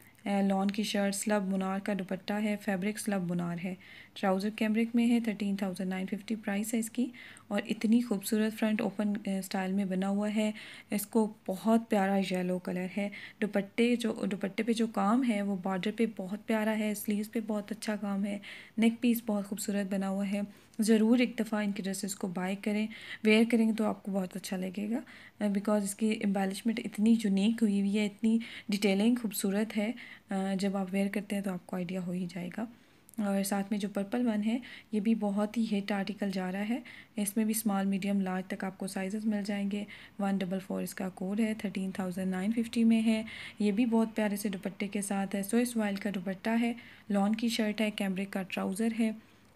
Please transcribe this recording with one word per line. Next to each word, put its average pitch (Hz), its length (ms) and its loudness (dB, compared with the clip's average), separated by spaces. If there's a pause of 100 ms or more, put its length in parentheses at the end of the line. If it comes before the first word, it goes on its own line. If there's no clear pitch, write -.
(260)
अ, 202 160 2
लॉन 196 280 4
की 202 140 0
शर्ट, 202 300 0
स्लब 208 340 0
मुनार 190 320 -2
का 202 140 -2
दुपट्टा 190 420 -4
है, 208 200 0
फैब्रिक 202 420 -2
स्लब 196 240 -2
मुनार 175 360 -2
है, 180 180 -6 (400)
ट्राउज़र 196 340 2
कैमरिक 220 440 0
में 233 120 4
है, 233 140 6
थर्टीन 202 420 0
थाउजेंड 185 280 -2
नाइन 185 160 -2
फिफ्टी 202 300 -4
प्राइस 208 380 -2
है 226 60 2
इसकी। 240 300 -2 (400)
और 208 180 0
इतनी 226 320 4
खूबसूरत 214 520 0
फ्रंट 214 280 0
ओपन, 208 340 0
अ, 208 140 -4
स्टाइल 190 440 -2
में 196 160 2
बना 185 180 0
हुआ 202 220 0
है। 214 260 0 (380)
इसको 214 440 0 (100)
बहुत 220 420 2
प्यारा 196 280 4
येलो 180 420 0
कलर 180 380 -4
है। 202 140 -2 (300)
दुपट्टे 208 560 2
जो, 226 160 0
दुपट्टे 196 500 -2
पे 226 120 0
जो 226 120 2
काम 220 360 2
है 214 200 2
वो 202 140 -2
बॉर्डर 190 340 -2
पे 226 160 0
बहुत 208 400 -6
प्यारा 220 260 0
है, 214 220 0
स्लीव्स 208 340 -2
पे 233 120 -4
बहुत 208 320 -4
अच्छा 208 240 -4
काम 202 280 -2
है, 202 160 -4 (380)
नेक 226 240 4
पीस 233 240 2
बहुत 208 180 0
खूबसूरत 202 420 -2
बना 196 200 -2
हुआ 196 180 -2
है। 202 380 -4 (180)
ज़रूर 220 400 8
एक 240 180 2
दफ़ा 214 240 0
इनके 202 200 -2
ड्रेसेस 190 320 -4
को 208 140 -4
बाय 180 260 -2
करें, 208 340 0 (360)
वेयर 220 200 8
करेंगे 226 300 4
तो 220 100 0
आपको 202 280 -2
बहुत 190 240 -2
अच्छा 185 200 -6
लगेगा। 190 460 -4 (380)
अ, 208 80 2
because 208 340 2
इसकी 214 280 0
एम्बेलिशमेंट 202 680 0
इतनी 214 360 4
यूनिक 214 460 4
हुई 202 200 4
हुई 196 140 2
है, 214 120 2
इतनी 220 340 2 (300)
डिटेलिंग 202 460 4
खूबसूरत 208 600 -2
है। 220 180 -2 (360)
अ, 196 240 -2
जब 196 220 0
आप 185 140 -4
वेयर 196 180 2
करते 202 260 -4
हैं 196 100 -2
तो 196 80 -2
आपको 180 240 -8
आइडिया 185 240 -4
हो 175 120 -6
ही 180 140 -4
जाएगा। 180 420 -8 (520)
और 196 220 2
साथ 196 300 -2
में 208 60 2
जो 202 100 -2
पर्पल 202 340 -2
वन 214 180 2
है, 220 200 0 (340)
ये 214 60 0
भी 226 140 4
बहुत 208 420 0
ही 226 80 2
हिट 208 280 0
आर्टिकल 196 380 -2
जा 185 200 -2
रहा 196 120 -4
है। 233 200 -2 (360)
इसमें 214 280 0
भी 214 80 2
स्मॉल, 196 320 2
मीडियम, 196 340 2
लार्ज 185 300 -2
तक 190 140 -4
आपको 190 220 -6
साइजेस 190 380 -4
मिल 208 200 0
जाएंगे। 202 420 -2 (340)
वन 196 180 2
डबल 190 200 -2
फ़ोर 190 240 -4
इसका 185 260 -6
कोड 190 320 -4
है, 220 140 0
थर्टीन 190 380 -4
थाउजेंड 185 380 -4
नाइन 185 220 0
फिफ्टी 233 320 0
में 226 180 6
है। 220 220 2 (360)
ये 208 120 4
भी 240 140 2
बहुत 226 280 2
प्यारे 208 220 0
से 208 120 -4
दुपट्टे 196 400 -6
के 202 140 -4
साथ 196 320 -2
है, 196 80 0
स्विस 240 340 0
वाइल 208 200 0
का 202 140 -4
दुपट्टा 190 420 -2
है, 233 240 2 (340)
लॉन 202 240 4
की 226 140 0
शर्ट 214 320 0
है, 214 100 2
कैमरिक 196 400 -2
का 190 120 -2
ट्राउज़र 196 500 -2
है, 220 400 -2 (240)